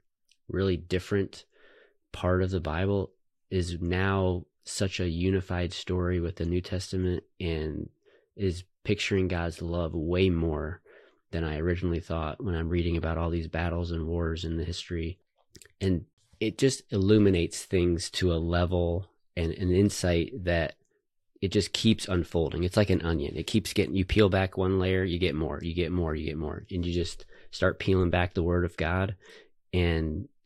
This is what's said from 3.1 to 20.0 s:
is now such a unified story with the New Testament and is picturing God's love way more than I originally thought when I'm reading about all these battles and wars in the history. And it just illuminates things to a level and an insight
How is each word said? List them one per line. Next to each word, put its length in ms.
is 300
now 640
such 360
a 80
unified 640
story 480
with 160
the 100
New 140
Testament 600
and 500
is 280
picturing 460
God's 340
love 320
way 340
more 520
than 140
I 140
originally 420
thought 420
when 120
I'm 140
reading 280
about 220
all 120
these 180
battles 420
and 160
wars 380
in 120
the 80
history. 540
And 240
it 180
just 320
illuminates 760
things 460
to 220
a 40
level 720
and 160
an 200
insight 600